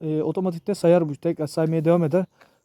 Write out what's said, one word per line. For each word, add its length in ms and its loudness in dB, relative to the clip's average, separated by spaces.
e, 220 -4
otomatikte 520 -4
sayar 340 4
bu. 80 -6
Tekrar 300 -4
saymaya 380 -2
devam 200 4
eder. 200 0